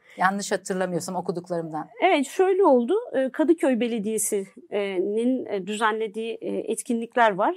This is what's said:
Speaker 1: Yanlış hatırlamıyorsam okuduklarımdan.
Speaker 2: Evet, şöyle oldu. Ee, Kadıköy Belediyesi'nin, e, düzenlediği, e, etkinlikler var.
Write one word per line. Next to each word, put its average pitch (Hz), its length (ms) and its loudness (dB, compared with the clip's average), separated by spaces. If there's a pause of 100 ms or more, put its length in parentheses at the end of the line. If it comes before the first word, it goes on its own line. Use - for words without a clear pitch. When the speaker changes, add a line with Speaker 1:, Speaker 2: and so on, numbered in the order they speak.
(160)
Speaker 1:
Yanlış 196 360 2
hatırlamıyorsam 185 640 -4
okuduklarımdan. 170 720 -6 (140)
Speaker 2:
Evet, 311 240 4
şöyle 381 380 2
oldu. 254 300 6 (200)
Ee, 262 180 0
Kadıköy 302 480 2
Belediyesi'nin, 208 1700 -2
e, 190 200 -6
düzenlediği, 220 680 -2
e, - 380 -6
etkinlikler 226 580 0
var. 220 260 0